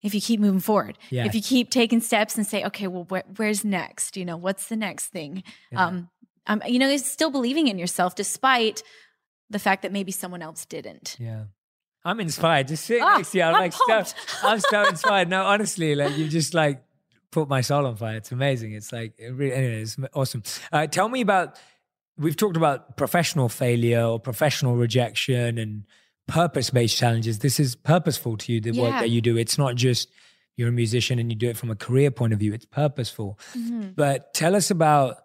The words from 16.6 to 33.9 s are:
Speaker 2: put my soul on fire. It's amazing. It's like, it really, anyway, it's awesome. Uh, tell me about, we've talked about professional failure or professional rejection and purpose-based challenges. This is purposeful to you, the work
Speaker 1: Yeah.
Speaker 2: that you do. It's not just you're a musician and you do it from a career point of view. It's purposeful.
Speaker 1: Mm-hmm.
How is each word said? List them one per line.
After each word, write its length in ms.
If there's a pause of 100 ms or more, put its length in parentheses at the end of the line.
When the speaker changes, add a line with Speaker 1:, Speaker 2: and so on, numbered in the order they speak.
Speaker 2:
put 180
my 120
soul 260
on 100
fire. 200
It's 160
amazing. 400
It's 200
like, 260
it 160
really, 180
anyway, 300
it's 140 (180)
awesome. 280 (300)
Uh, 160
tell 200
me 120
about, 380 (600)
we've 180
talked 200
about 400
professional 520
failure 540
or 160
professional 580
rejection 840
and 260 (420)
purpose-based 680
challenges. 440
This 200
is 160
purposeful 640
to 140
you, 80
the 120
work 200
Speaker 1:
Yeah. 80
Speaker 2:
that 100
you 100
do. 160
It's 220
not 180
just 320 (480)
you're 120
a 40
musician 460
and 120
you 60
do 120
it 80
from 140
a 60
career 340
point 220
of 60
view. 140
It's 140
purposeful. 720 (180)
Speaker 1:
Mm-hmm. 400